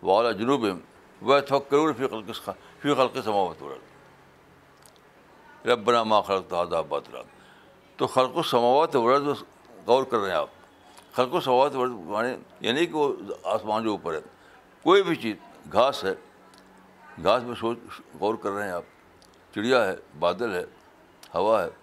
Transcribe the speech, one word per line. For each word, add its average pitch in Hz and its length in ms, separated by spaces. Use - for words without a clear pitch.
وعلی 110 300
جنوبہم 113 420
ویتفکرون 139 720
فی 123 140
خلق 107 200
الس-، 110 220
فی 143 160
خلق 127 200
السماوات 101 460
والارض 69 280
ربنا 117 360
ما 107 180
خلقت 95 320
ھذا 87 280
باطلا۔" 71 380
تو 123 100
خلق 127 300
السماوات 143 580
والارض 135 480
غور 131 180
کر 127 140
رہے 98 140
ہیں 85 60
آپ۔ 73 120
خلق 127 220
السماوات 135 400
والارض 123 300
معنی 107 300
یہ 107 120
نہیں 156 140
کہ 160 80
وہ 147 200
آسمان 107 400
جو 110 80
اوپر 85 220
ہے، 78 60
کوئی 190 200
بھی 170 120
چیز، 110 200
گھاس 127 300
ہے، 95 100
گھاس 113 200
میں 120 120
سوچ، 113 220
غور 104 160
کر 104 140
رہے 101 140
ہیں 98 80
آپ، 87 120
چڑیا 117 300
ہے، 95 100
بادل 92 360
ہے، 90 80
ہوا 104 280
ہے۔ 80 60